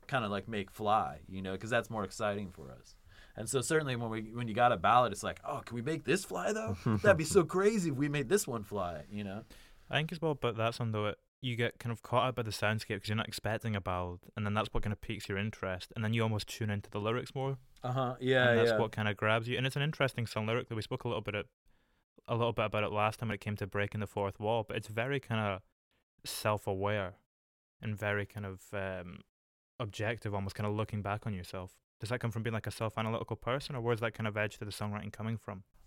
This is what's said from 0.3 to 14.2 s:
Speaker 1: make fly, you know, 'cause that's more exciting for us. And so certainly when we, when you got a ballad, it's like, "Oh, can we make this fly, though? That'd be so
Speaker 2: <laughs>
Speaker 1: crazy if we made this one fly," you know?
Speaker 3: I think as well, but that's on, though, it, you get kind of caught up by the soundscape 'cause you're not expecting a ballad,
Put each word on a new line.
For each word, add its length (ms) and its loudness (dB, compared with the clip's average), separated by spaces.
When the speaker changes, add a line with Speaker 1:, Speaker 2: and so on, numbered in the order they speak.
Speaker 1:
make 240 -4
fly, 560 2
you 160 -8
know, 140 -4
'cause 140 -6
that's 200 2
more 140 -2
exciting 480 -2
for 180 -14
us. 240 -20
And 120 -6
so 140 2
certainly 340 2
when 140 -2
we, 100 -2
when 140 -4
you 60 -2
got 160 8
a 60 2
ballad, 360 6
it's 100 -6
like, 220 -4
"Oh, 200 -6
can 120 -10
we 60 -4
make 220 -4
this 220 2
fly, 260 -2
though? 240 -4
That'd 140 10
be 80 0
so 200 8
Speaker 2:
<laughs> 120 -2
Speaker 1:
crazy 340 4
if 60 -2
we 140 2
made 180 0
this 180 4
one 160 -4
fly," 480 -4
you 140 -6
know? 180 -6
Speaker 3:
I 80 -2
think 160 -2
as 80 -10
well, 140 2
but 240 -2
that's 220 0
on, 120 0
though, 140 0
it, 120 -2
you 160 -2
get 220 0
kind 140 -4
of 100 -10
caught 260 2
up 60 -2
by 80 -2
the 80 -4
soundscape 500 0
'cause 80 -8
you're 80 0
not 120 -2
expecting 480 -2
a 40 -2
ballad, 400 -2